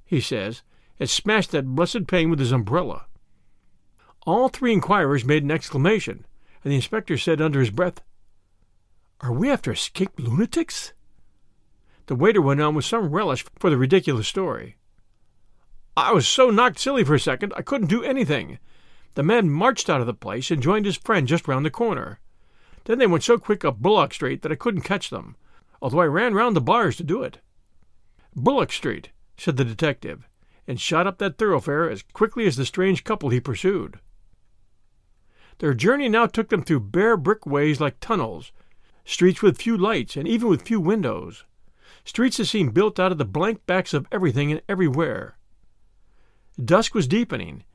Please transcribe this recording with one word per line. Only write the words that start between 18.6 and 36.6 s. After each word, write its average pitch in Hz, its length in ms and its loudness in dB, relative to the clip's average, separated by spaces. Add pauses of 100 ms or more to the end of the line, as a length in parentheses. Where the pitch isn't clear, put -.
The 127 80 -2
man 196 280 4
marched 190 380 0
out 143 140 2
of 117 40 -4
the 120 80 -4
place 107 360 -8
and 151 120 -2
joined 202 220 2
his 196 140 -2
friend 180 280 0
just 160 220 0
round 135 160 0
the 160 60 -2
corner. 208 500 -6 (640)
Then 240 140 0
they 262 80 6
went 170 180 4
so 233 140 4
quick - 260 -2
up 123 160 0
Bullock 170 320 4
Street 135 300 -4
that 151 100 -4
I 151 40 -6
couldn't 196 260 -2
catch 190 260 -4
them, - 280 -14 (440)
although 139 200 0
I 170 60 4
ran 202 280 0
round 226 200 2
the 160 60 2
bars 170 360 0
to 175 80 -10
do 175 180 -4
it." - 180 -10 (920)
"Bullock - 380 0
Street," 101 380 -6 (280)
said 151 180 -2
the 131 80 2
detective, 113 640 -4 (380)
and 127 120 -6
shot 170 280 0
up 196 120 -4
that 196 200 -4
thoroughfare 160 500 0
as 101 140 -10 (100)
quickly 220 320 0
as 156 120 2
the 131 100 -2
strange 185 380 0
couple 208 260 -2
he 123 100 2
pursued. 135 580 -4 (1600)
Their 147 140 0
journey 226 380 2
now 226 160 4
took 220 240 -2
them 190 120 0